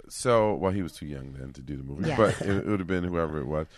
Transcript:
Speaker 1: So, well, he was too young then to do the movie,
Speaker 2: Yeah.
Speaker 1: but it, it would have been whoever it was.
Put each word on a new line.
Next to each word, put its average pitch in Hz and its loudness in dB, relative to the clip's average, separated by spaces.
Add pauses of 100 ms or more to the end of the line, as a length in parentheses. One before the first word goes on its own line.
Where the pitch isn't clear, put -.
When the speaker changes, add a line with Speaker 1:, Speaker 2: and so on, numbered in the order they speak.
Speaker 1:
So, 110 4
well, 90 2
he 101 0
was 80 -4
too - -12
young 67 -8
then 67 -10
to 69 -16
do 69 -8
the 67 -8
movie, 69 -4
Speaker 2:
Yeah. 147 0
Speaker 1:
but 104 4
it, - -2
it 98 2
would 104 0
have 90 -4
been 90 0
whoever 82 0
it 65 -4
was. 78 -2 (100)